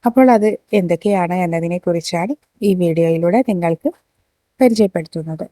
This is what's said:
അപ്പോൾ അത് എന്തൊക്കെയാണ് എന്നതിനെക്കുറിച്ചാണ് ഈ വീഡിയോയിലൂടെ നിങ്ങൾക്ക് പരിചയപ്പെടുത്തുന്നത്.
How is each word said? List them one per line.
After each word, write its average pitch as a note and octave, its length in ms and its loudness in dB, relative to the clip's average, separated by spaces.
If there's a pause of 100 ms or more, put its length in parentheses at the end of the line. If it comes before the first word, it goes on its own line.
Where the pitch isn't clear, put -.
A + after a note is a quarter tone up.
അപ്പോൾ B3+ 260 4
അത് G#3+ 280 2 (140)
എന്തൊക്കെയാണ് F3+ 640 0
എന്നതിനെക്കുറിച്ചാണ് E3+ 960 -4 (300)
ഈ G3+ 120 2
വീഡിയോയിലൂടെ E3 760 0
നിങ്ങൾക്ക് E3+ 400 -2 (720)
പരിചയപ്പെടുത്തുന്നത്. F3+ 920 -2